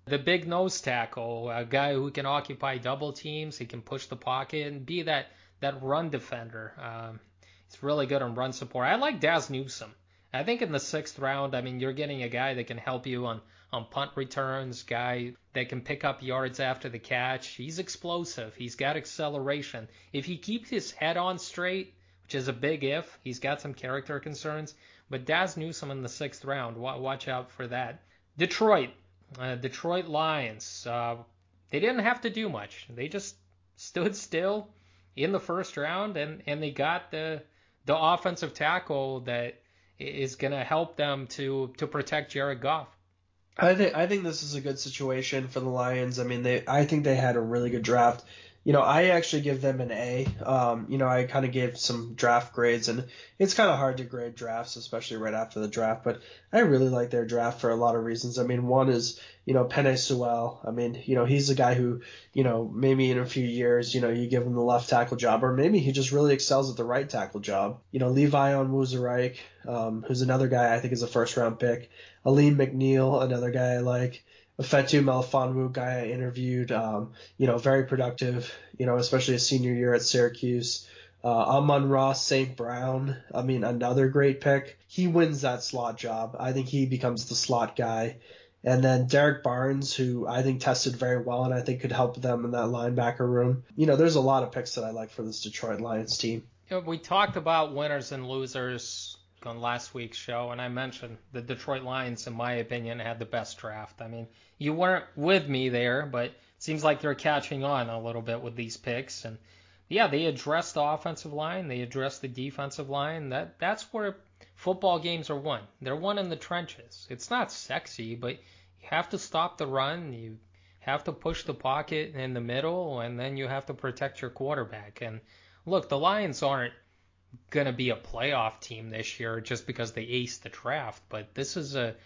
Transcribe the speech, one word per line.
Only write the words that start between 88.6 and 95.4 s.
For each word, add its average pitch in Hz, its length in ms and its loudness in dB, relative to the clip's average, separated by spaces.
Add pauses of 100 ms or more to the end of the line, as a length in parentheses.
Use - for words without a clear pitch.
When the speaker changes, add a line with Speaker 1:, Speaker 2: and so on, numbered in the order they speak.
Speaker 2:
And 127 220 6
then 127 220 6
Derek 143 360 6
Barnes, 135 520 0
who 123 320 0
I 123 160 0
think 131 180 2
tested 127 360 2
very 127 260 0
well 123 220 0
and 127 100 2
I 123 80 0
think 123 180 -2
could 127 120 -4
help 123 280 0
them 120 240 0
in 120 80 -2
that 120 140 0
linebacker 120 540 0
room. 123 440 2 (100)
You 156 120 4
know, 143 100 6
there's 160 200 6
a 139 40 6
lot 131 220 4
of 123 100 -6
picks 123 220 -6
that 113 100 -4
I 110 60 -4
like 110 200 -8
for - 120 -10
this 110 200 -8